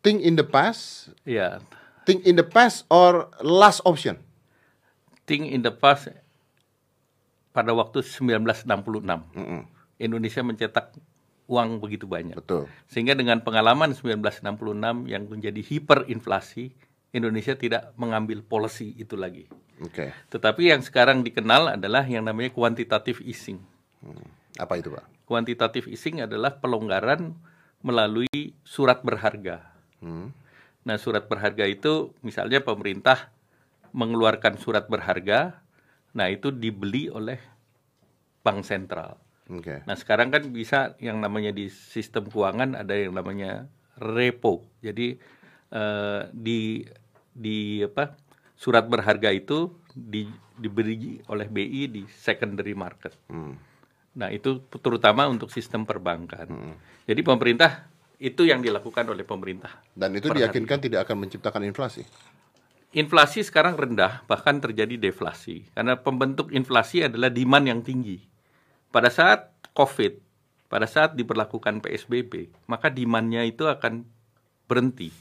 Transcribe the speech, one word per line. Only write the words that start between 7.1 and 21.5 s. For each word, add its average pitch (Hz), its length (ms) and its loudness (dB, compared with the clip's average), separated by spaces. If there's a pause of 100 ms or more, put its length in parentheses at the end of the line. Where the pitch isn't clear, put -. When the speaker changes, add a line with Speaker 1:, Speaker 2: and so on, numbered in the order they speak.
Speaker 2:
pada 117 240 0
waktu 117 240 0
sembilan 120 480 0
belas 110 160 0
enam 104 240 0
puluh 107 160 -4
enam. 82 320 -4
Speaker 1:
Mm-mm. 85 320 -10 (320)
Speaker 2:
Indonesia 113 400 -4
mencetak 117 560 -4 (560)
uang 113 320 0
begitu 104 240 -10
banyak. 85 320 -8
Speaker 1:
Betul. 82 320 -4 (160)
Speaker 2:
Sehingga 127 320 0
dengan 117 240 2
pengalaman 117 480 4
sembilan 110 320 -4
belas 107 160 -4
enam 104 160 -6
puluh 107 160 -8
enam 113 400 -4
yang 104 160 -8
menjadi 104 320 -10
hiperinflasi, 127 1120 0 (400)
Indonesia 117 480 -4
tidak 113 400 -4
mengambil 110 480 -4
policy 107 480 -4
itu 107 240 -12
lagi. 87 320 -12 (320)
Speaker 1:
Oke. 78 320 -8 (160)
Speaker 2:
Tetapi 117 400 2
yang 147 80 6
sekarang 127 480 4
dikenal 120 480 4